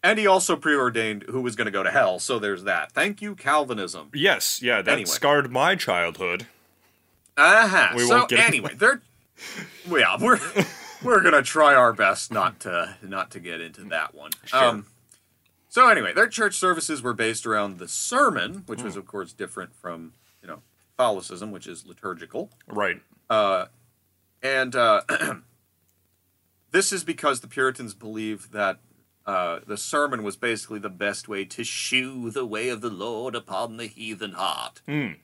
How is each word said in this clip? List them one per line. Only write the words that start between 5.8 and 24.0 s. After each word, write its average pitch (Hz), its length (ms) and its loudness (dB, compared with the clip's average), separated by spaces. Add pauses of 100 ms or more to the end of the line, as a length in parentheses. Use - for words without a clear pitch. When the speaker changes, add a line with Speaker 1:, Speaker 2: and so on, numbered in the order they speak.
Speaker 1:
Uh-huh. 185 640 6
Speaker 2:
We 120 60 4
Speaker 1:
So 120 160 6
Speaker 2:
won't - 100 2
get 120 100 4
into 233 80 6
Speaker 1:
anyway, 135 280 0
Speaker 2:
that. - 40 -20
Speaker 1:
they're, - 1200 -2
yeah, 95 220 4
we're, 247 180 4 (320)
<laughs> - 320 -18
we're 240 180 6
gonna 156 200 6
try 143 340 6
our 123 160 8
best 98 400 0
not 92 300 -2
to, 87 400 -4
not 95 300 -8
to 98 100 -16
get 85 180 -10
into 82 260 -14
that 80 300 -6
one. 73 160 -14 (140)
Speaker 2:
Sure. 131 180 2
Speaker 1:
Um, 113 220 2 (840)
so 247 220 6
anyway, 131 240 2
their 214 160 2
church 208 260 -2
services 160 460 -2
were 120 120 -4
based 113 320 -4
around 104 340 -2
the 90 100 -14
sermon, 190 800 0
which 110 140 -10
was, 107 140 -10
Speaker 2:
Mm. 101 40 -10
Speaker 1:
of 92 80 -16
course, 95 260 -12
different 92 420 -12
from, 82 380 -14 (280)
you 95 60 -20
know, 78 140 -16 (340)
Catholicism, 104 560 -2
which 92 160 -16
is 87 180 -16
liturgical. 92 640 -12 (160)
Speaker 2:
Right. 98 360 -4 (260)
Speaker 1:
Uh, 101 380 2 (800)